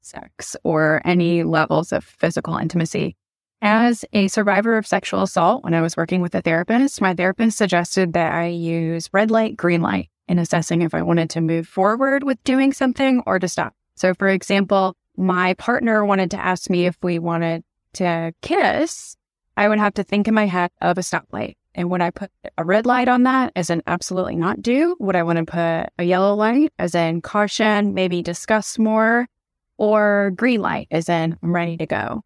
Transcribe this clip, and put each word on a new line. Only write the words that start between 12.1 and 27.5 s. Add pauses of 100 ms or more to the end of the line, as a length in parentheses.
with
doing
something
or
to
stop. (200)
So,
for
example, (220)
my
partner
wanted
to
ask
me
if
we
wanted (300)
to
kiss, (400)
I
would
have
to
think
in
my
head
of
a
stoplight. (180)
And
would
I
put (260)
a
red
light
on
that
as
an
absolutely
not
do?
Would
I
wanna
put (100)
a
yellow
light
as
in
caution,